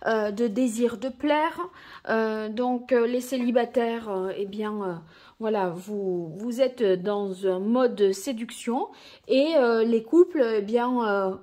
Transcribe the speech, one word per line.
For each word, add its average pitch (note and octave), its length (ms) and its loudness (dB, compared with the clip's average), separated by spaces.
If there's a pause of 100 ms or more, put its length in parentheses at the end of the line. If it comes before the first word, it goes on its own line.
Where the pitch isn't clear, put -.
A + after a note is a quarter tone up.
euh, G#3+ 260 0
de A#3 160 -2
désir A#3 480 0
de A#3+ 120 -8
plaire. D4+ 520 -2 (480)
Euh, A3 400 -2
donc, B3 420 -4
euh, A#3 160 4
les B3 140 0
célibataires, A#3 920 -2
euh, F#3+ 260 -4
eh G3+ 100 -4
bien, G#3+ 260 -6 (100)
euh, F#3 120 -4 (440)
voilà, G#3+ 300 -2
vous, F3+ 680 -6
vous A#3 240 -6
êtes B3+ 220 0
dans G3 640 0
un F#3 140 0
mode G#3+ 500 2
séduction. A#3 800 -6 (400)
Et, C#4+ 280 4
euh, A#3 280 4
les A3+ 180 2
couples, D#4+ 420 6 (120)
eh G#3 60 2
bien, A#3+ 440 0
euh, G3 360 0